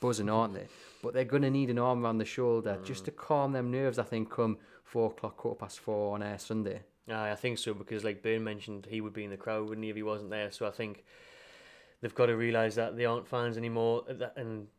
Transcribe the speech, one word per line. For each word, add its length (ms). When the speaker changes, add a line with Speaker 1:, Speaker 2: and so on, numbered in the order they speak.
Speaker 1:
buzzing, 280
aren't 260
they? 120
But 100
they're 100
gonna 280
need 180
an 100
arm 240
around 140
the 80
shoulder 560
Speaker 2:
Mm. 40
Speaker 1:
just 200
to 60
calm 420
them 180
nerves, 280
I 40
think, 280
come 260
four 280
o'clock, 260
quarter 220
past 200
four 360
on, 80
uh, 140
Sunday. 440
Speaker 2:
Aye, 240
I 40
think 240
so, 140
because 300
like 200
Burn 200
mentioned, 460
he 100
would 140
be 100
in 60
the 80
crowd, 320
wouldn't 160
he, 60
if 40
he 80
wasn't 280
there? 200
So 160
I 40
think 320
they've 140
got 120
to 100
realise 380
that 220
they 80
aren't 220
fans 300
anymore, 520
uh, 40
that, 240
and 300